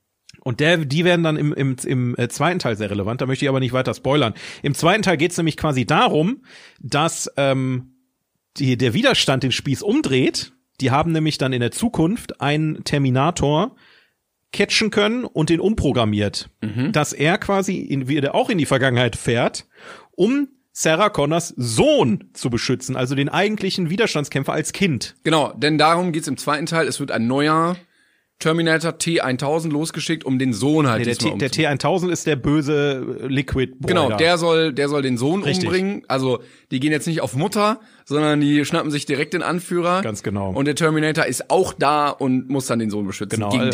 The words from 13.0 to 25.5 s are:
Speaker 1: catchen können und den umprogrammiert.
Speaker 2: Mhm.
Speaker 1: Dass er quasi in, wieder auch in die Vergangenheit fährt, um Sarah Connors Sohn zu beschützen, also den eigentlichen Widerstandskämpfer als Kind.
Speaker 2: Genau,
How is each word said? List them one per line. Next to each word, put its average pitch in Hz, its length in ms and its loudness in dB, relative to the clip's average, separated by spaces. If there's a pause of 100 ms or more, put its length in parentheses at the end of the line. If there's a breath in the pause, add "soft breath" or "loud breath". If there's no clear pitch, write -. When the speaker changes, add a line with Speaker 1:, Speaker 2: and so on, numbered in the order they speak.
Speaker 1:
catchen 202 400 0
können 226 320 2
und 156 260 0
den 165 80 4
umprogrammiert. 110 920 0 (120)
Speaker 2:
Mhm. 113 300 -2
Speaker 1:
Dass 151 200 0
er 160 260 0
quasi 196 400 -2
in, 135 280 -4
wieder 151 300 0
auch 226 120 2
in 226 100 0
die 147 80 2
Vergangenheit 127 500 2
fährt, 131 500 -2 (460 loud breath)
um 269 340 2 (240)
Sarah 165 380 2
Connors 160 480 0
Sohn 131 760 2
zu - 160 -4
beschützen, 120 460 -2
also 127 200 -2
den 139 140 0
eigentlichen 190 600 -2
Widerstandskämpfer 160 600 -2
als 147 200 -4
Kind. 160 520 -2
Speaker 2:
Genau, 151 320 2